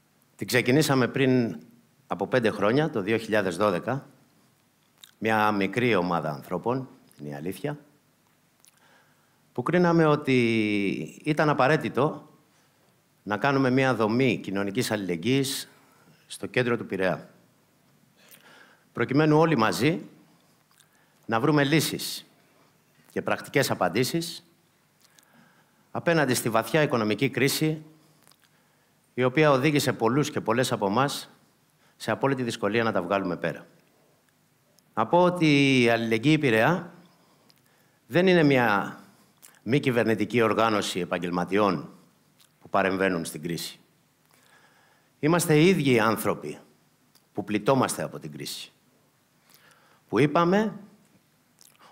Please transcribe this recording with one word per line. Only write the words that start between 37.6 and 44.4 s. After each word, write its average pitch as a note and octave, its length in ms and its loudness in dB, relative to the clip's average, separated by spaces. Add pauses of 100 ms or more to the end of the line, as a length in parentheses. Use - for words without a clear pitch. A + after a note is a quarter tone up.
δεν E3+ 200 0
είναι F3+ 160 4
μια A2+ 560 2 (640)
μη C3+ 180 0
κυβερνητική A2+ 600 0
οργάνωση G#2 600 0
επαγγελματιών F2 880 -2 (720)
που - 80 -20
παρεμβαίνουν F#2+ 560 -2
στην D#2 180 -12
κρίση. E2 380 -10 (1400)